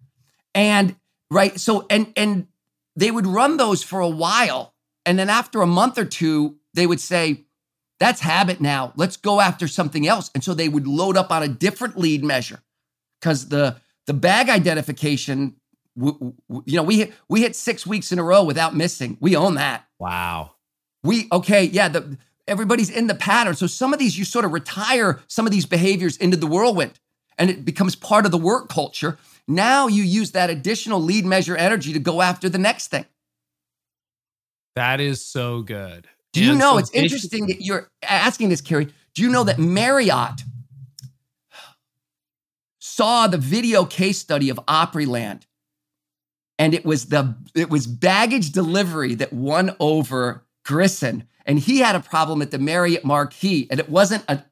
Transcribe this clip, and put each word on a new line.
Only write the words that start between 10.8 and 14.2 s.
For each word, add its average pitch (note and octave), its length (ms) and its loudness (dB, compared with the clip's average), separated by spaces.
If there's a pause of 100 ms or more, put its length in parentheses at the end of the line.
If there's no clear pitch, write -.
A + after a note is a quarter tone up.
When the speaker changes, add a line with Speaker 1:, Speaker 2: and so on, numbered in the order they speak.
Speaker 1:
load F3+ 300 0
up F#3 140 2
on D#3 120 0
a D3 40 -2
different G3 520 -4
lead D3+ 240 0
measure C3+ 380 -4 (600)
'cause C#3 280 -2
the, C#3+ 260 0 (320)
the D3+ 80 -2
bag G#3 340 2